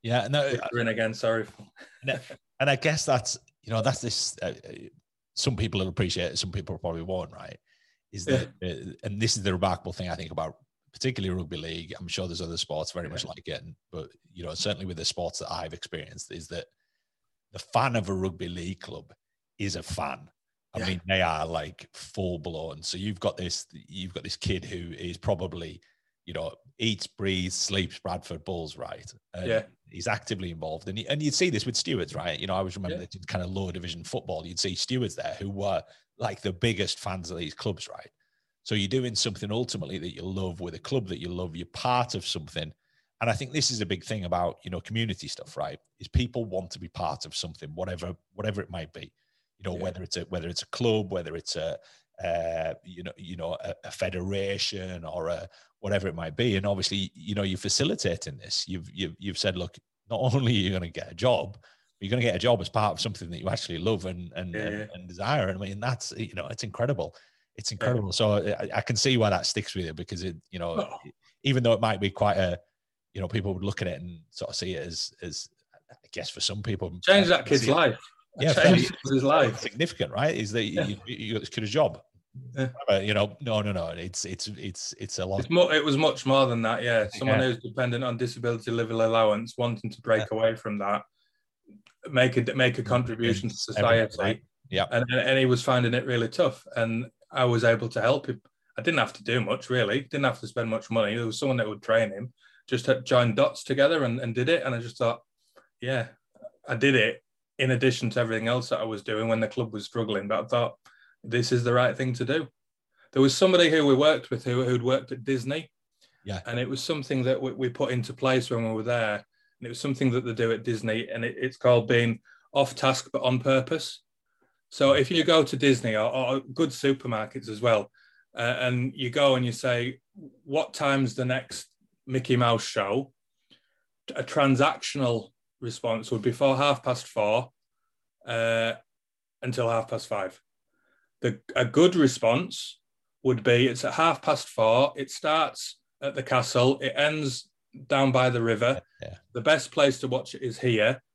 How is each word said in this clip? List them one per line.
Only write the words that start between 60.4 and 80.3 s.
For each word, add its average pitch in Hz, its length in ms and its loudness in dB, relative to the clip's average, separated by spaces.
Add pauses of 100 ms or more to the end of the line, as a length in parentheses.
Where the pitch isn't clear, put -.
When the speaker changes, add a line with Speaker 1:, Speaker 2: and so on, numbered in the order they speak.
Speaker 1:
are - 20 4
you 95 160 2
gonna 87 180 -2
get - 220 -12
a 85 40 -14
job, 98 380 2
but - 80 -20 (380)
you're 98 100 -8
gonna 123 120 0
get 117 140 2
a - 40 0
job 117 220 4
as - 80 -8
part 107 240 2
of - 80 -6
something 92 280 -6
that 87 100 -10
you 92 100 -4
actually - 300 -4
love 95 260 0
and, 87 280 -8
and, 87 200 -8
Speaker 2:
Yeah, 107 80 -4
Speaker 1:
and, 104 180 -6
Speaker 2:
yeah. 107 140 -8
Speaker 1:
and 90 140 -16
desire." 101 420 -2
And 92 120 -6
I 98 60 -6
mean, 98 120 -8
that's, 123 380 -6
you 110 160 -8
know, 78 140 -8
it's - 160 -10
incredible. 117 520 -4 (400)
It's - 160 -8
Speaker 2:
Yeah. 110 40 -8
Speaker 1:
incredible. 113 360 0
So 104 220 4
I, 101 420 0
I 104 60 2
can 120 140 -2
see 127 220 2
why 107 120 4
that 90 160 2
sticks - 300 -4
with 90 100 -2
you, 80 80 -6
because 85 300 -8
it, 90 120 -6 (160)
you 92 80 -10
know, 85 160 -2 (140)
Speaker 2:
Oh. - 80 -12 (460)
Speaker 1:
even 131 200 2
though 117 100 6
it 107 80 2
might 110 200 2
be 98 80 0
quite 101 280 2
a, 90 220 0 (540)
you 95 80 -8
know, 90 60 -4
people 98 260 -2
would 92 100 -6
look 98 180 -4
at 95 60 -2
it 78 140 -6
and 87 180 -12 (120)
sort - 180 -10
of - 60 -10
see 90 200 -4
it 73 120 -6
as, - 240 -8 (100)
as, 85 260 -10 (440)
I - 40 -20 (160)
guess - 180 -8
for - 120 -14
some 101 220 -4
people, 92 420 -4
Speaker 2:
Change 196 220 8
that - 140 4
Speaker 1:
uh, - 20 -10
Speaker 2:
kid's 139 200 4
Speaker 1:
see 120 80 4
it. 151 40 6
Speaker 2:
life. 151 240 4 (400)
Speaker 1:
Yeah, 151 140 4
Speaker 2:
Change 175 340 8
Speaker 1:
fair. - 100 -8 (160)
Speaker 2:
his 131 100 4
life. 139 360 4
Speaker 1:
Significant, - 520 -4
right? 139 240 0